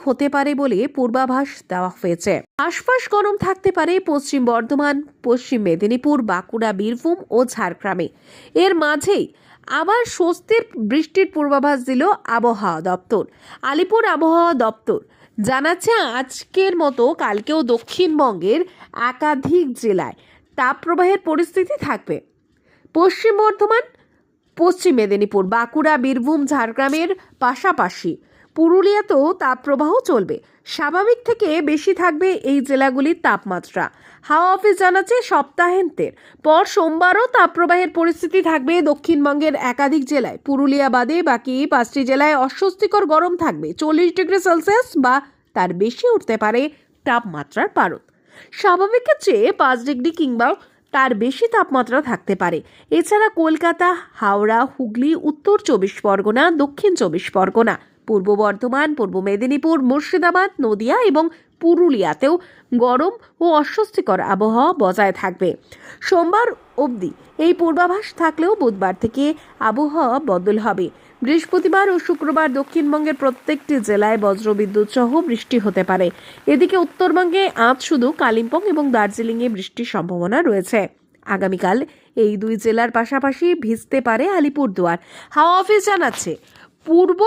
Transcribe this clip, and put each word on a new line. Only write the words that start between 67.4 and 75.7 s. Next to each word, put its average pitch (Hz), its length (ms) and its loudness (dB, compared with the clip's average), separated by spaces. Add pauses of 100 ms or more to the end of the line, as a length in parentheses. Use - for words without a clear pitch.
এই 339 160 6
পূর্বাভাস 349 460 0 (160)
থাকলেও 320 300 0 (100)
বুধবার 196 400 0
থেকে 247 220 -2 (460)
আবহাওয়া 285 480 -2 (120)
বদল 190 260 0 (100)
হবে। 190 200 -2 (360)
বৃহস্পতিবার 339 720 0
ও - 20 0 (100)
শুক্রবার 311 420 0 (100)
দক্ষিণবঙ্গের 302 640 -2
প্রত্যেকটি 277 520 -4 (140)
জেলায় 208 360 2
বজ্রবিদ্যুৎ 208 720 0
সহ 240 140 2 (180)
বৃষ্টি 240 360 -2
হতে 190 260 0